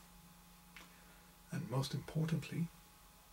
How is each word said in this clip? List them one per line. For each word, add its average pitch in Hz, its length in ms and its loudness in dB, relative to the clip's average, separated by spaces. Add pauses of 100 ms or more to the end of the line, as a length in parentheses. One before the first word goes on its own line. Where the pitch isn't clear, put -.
(1500)
and - 180 2
most 135 240 4
importantly, 156 720 4 (640)